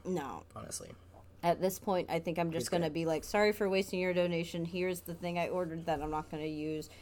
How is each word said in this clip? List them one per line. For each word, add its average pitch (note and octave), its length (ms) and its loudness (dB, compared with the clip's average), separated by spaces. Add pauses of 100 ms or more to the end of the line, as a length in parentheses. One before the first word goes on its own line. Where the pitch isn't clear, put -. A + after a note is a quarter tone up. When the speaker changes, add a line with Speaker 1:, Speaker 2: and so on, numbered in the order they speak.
Speaker 1:
No. C#3 380 -4 (140)
Speaker 2:
Honestly. - 340 -10 (540)
Speaker 1:
At E3+ 160 4
this F#3 180 2
point, F#3 320 0
I E3 80 2
think E3 220 -2
I'm E3+ 100 2
just E3 140 0
Speaker 2:
He's - 40 -4
Speaker 1:
gonna E3+ 180 2
Speaker 2:
good. D3+ 80 0
Speaker 1:
be E3 120 0
like, D#3+ 160 2
"Sorry G#3 300 4
for G#3 160 2
wasting F#3+ 320 2
your F#3 120 2
donation. F3 520 2
Here's F3+ 380 -2
the E3+ 120 -8
thing F3 240 -4
I E3 100 0
ordered E3 380 -2
that D3+ 160 0
I'm D3+ 80 -2
not D#3 220 -2
gonna D#3 140 -2
use. D#3 440 -4 (120)